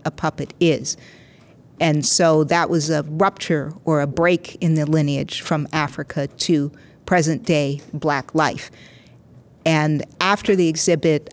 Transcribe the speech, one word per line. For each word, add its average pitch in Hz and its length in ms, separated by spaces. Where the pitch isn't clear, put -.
a 156 60
puppet - 480
is. 160 380
And 151 240
so 160 380
that 170 260
was 156 220
a 147 140
rupture 156 680
or 156 160
a 143 80
break 170 480
in 165 180
the 151 100
lineage 143 580
from 151 300
Africa 147 540
to 147 460
present-day 151 760
Black 143 420
life. 156 380
And 151 400
after 196 360
the 180 100
exhibit, 160 680